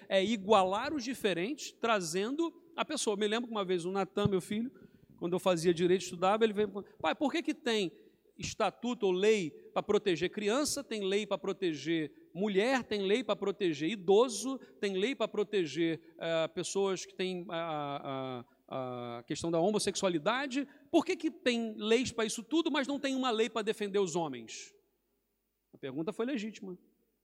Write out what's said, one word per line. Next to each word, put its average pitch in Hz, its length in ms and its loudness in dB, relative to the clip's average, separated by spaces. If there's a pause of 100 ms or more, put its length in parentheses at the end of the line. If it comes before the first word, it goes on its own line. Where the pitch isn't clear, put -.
é 196 120 4
igualar 202 720 4
os 254 120 -4
diferentes, 220 680 -2
trazendo 226 840 0 (220)
a 233 80 0
pessoa. 233 320 -2
Me 208 140 0
lembro 233 180 -2
que 226 60 -8
uma 208 100 0
vez 180 220 0
o 185 80 -4
Natan, 196 340 2
meu 190 140 2
filho, 220 280 -4 (460)
quando 175 160 -4
eu 180 80 0
fazia 175 340 4
direito, 180 280 2
estudava, 190 420 0
ele 220 80 4
veio, 208 180 0 (300)
"Pai, 311 160 0
por 285 160 0
que 330 100 -2
que 302 120 -2
tem 214 400 0 (420)
estatuto 214 680 -4
ou 190 60 4
lei 190 400 4 (220)
pra 139 100 -2
proteger 185 480 2
criança, 247 520 0
tem 214 220 -4
lei 202 200 0
pra 202 120 -2
proteger 160 760 -2 (220)
mulher, 214 500 2
tem 208 200 -2
lei 208 200 2
pra 208 120 -2
proteger 175 560 -2
idoso, 220 680 2 (240)
tem 196 160 0
lei 220 160 2
pra 220 140 -2
proteger, 165 760 0 (160)
eh, 165 300 0
pessoas 190 580 -2
que - 80 -18
têm 185 340 -4
a, 143 960 -4 (240)
a, 123 520 -6
a 120 40 -14
questão 165 280 -4
da 165 80 4
homossexualidade? 208 1080 0 (220)
Por 330 160 4
que 359 100 0
que 311 140 -4
tem 233 480 -2
leis 220 340 2
pra 226 140 -2
isso 226 160 -4
tudo, 320 300 2
mas 269 160 0
não 277 120 -2
tem 269 160 -2
uma 254 140 0
lei 226 220 2
pra 226 100 -2
defender 202 380 -2
os 175 160 2
homens?" 131 580 -6 (1000)
A - 60 -20
pergunta 143 340 -6
foi 226 140 -4
legítima. 214 500 -6 (480)